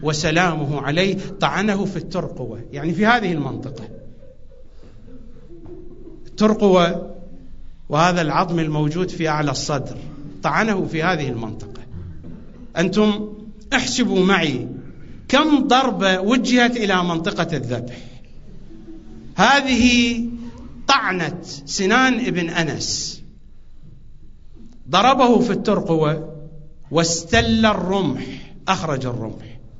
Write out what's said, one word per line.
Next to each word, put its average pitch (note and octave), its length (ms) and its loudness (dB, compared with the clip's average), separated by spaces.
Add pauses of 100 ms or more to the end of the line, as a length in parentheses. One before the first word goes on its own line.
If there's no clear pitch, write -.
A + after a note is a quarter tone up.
وسلامه D#3 760 2
عليه، F3 360 2 (220)
طعنه F#3+ 460 2
في - 120 -4
الترقوة، C3+ 600 -6 (120)
يعني D3 220 -4
في F#3+ 120 2
هذه A3 260 4
المنطقة. B2 560 -6 (2500)
الترقوة F#3+ 840 4 (760)
وهذا F3 320 4
العظم E3 380 2
الموجود D#3 500 0
في D#3+ 200 -2
أعلى D3+ 220 0
الصدر، C3 460 -4 (460)
طعنه F#3 420 2
في D#3 180 -2
هذه D#3+ 260 0
المنطقة. A2+ 520 -8 (960)
أنتم G#3 520 2 (440)
احسبوا G3+ 520 2
معي D#3 420 2 (600)
كم C#4+ 400 4
ضربة G3 520 4
وجهت A#3+ 580 4
إلى F#3+ 260 2
منطقة E3+ 540 0
الذبح. A#2+ 400 -4 (1400)
هذه A#3+ 840 4 (680)
طعنة F#3 520 2 (260)
سنان A#3 680 2
بن E3+ 180 -2
أنس، - 720 -4 (1700)
ضربه A#3+ 500 6
في - 120 2
الترقوة D#3+ 840 0 (560)
واستل A3+ 720 4
الرمح، F#3+ 580 2 (440)
أخرج D#3+ 380 0
الرمح G#2+ 540 -8 (200)